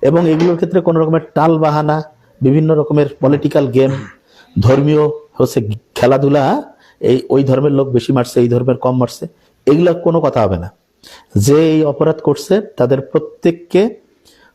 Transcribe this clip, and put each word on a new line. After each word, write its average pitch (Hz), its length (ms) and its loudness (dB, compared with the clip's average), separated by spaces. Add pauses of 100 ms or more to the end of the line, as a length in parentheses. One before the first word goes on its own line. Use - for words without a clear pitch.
এবং 165 280 2
এগুলোর 165 260 0
ক্ষেত্রে 175 260 -2
কোনো 165 180 0
রকমের 160 220 0 (140)
টাল 160 240 2
বাহানা, 151 440 -2 (380)
বিভিন্ন 156 340 2
রকমের 147 300 0 (160)
পলিটিক্যাল 143 460 0
গেম, 135 240 2 (680)
ধর্মীয় 143 480 2 (260)
হচ্ছে 117 360 -2 (260)
খেলাধুলা, 139 800 0 (260)
এই 127 300 0
ওই 135 140 2
ধর্মের 131 280 0
লোক 135 160 0
বেশি 123 260 -2
মারছে, 123 260 -2
এই 120 100 2
ধর্মের 123 280 0
কম 127 200 -2
মারছে, 127 300 -4 (380)
এগুলা 165 280 2
কোনো 165 280 -2
কথা 131 200 0
হবে 95 160 0
না। 87 140 -10 (640)
যে 147 360 4
এই 156 120 2
অপরাধ 156 380 -2
করছে 185 400 -2
তাদের 135 400 -2
প্রত্যেককে 175 1000 -4 (540)